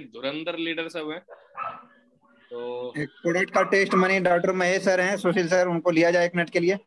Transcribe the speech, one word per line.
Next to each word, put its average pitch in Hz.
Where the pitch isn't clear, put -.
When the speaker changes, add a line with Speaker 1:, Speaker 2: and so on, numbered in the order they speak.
Speaker 1:
धुरंधर 143
leader 165
सब 156
हैं। 165
तो 123
Speaker 2:
एक 147
product 180
का 190
taste 196
money 190
doctor 180
महेश 185
sir 185
हैं, 190
सुशील 180
sir, 180
उनको 170
लिया 170
जाए 175
एक 175
minute 170
के 175
लिए। 180